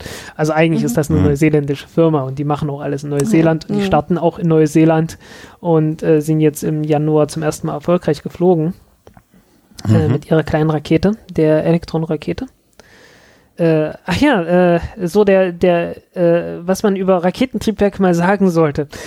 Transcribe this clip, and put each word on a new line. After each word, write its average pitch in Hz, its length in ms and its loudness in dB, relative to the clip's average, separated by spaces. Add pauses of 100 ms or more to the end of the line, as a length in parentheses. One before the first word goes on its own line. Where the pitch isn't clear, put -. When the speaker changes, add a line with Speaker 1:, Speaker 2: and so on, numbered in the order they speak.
(380)
Speaker 1:
Also 156 160 0
eigentlich 160 260 2
Speaker 2:
Mhm. 147 60 0
Speaker 1:
ist 147 100 -4
das 151 160 0
eine 156 80 2
Speaker 3:
Mhm. 143 60 2
Speaker 1:
neuseeländische 147 640 0
Firma 160 320 2
und 131 180 -8
die 143 60 -4
machen 147 240 -4
auch 143 100 -8
alles 143 240 -6
in 147 60 -8
Neuseeland 160 560 0
Speaker 2:
Ja. - 40 -10
Speaker 1:
und 202 60 -2
die 202 60 0
Speaker 2:
Mhm. 196 60 -2
Speaker 1:
starten 165 300 0
auch 165 220 -2
in 175 80 -2
Neuseeland 160 720 2 (420)
und, 156 440 0
äh, 160 180 2
sind 156 180 0
jetzt 151 240 0
im 156 220 -2
Januar 151 420 2
zum 160 160 -8
ersten 151 240 -4
Mal 156 60 -6
erfolgreich 156 500 -2
geflogen, 175 520 0 (1120)
äh, 156 180 2
Speaker 3:
Mhm. - 60 0
Speaker 1:
mit 143 180 -6
ihrer 160 120 2
kleinen 156 260 -2
Rakete, 160 480 0 (180)
der 156 300 2
Elektron-Rakete. 165 800 -4 (1120)
Äh, 156 340 0 (140)
ach 180 160 -2
ja, 180 540 2
äh, 170 40 0 (240)
so 202 220 2
der, 190 260 4
der, 170 460 0 (180)
äh, 170 500 0
was 190 160 -2
man 202 140 0
über 185 300 0
Raketentriebwerk 202 720 -2
mal 185 140 2
sagen 190 360 2
sollte. 156 380 0 (200)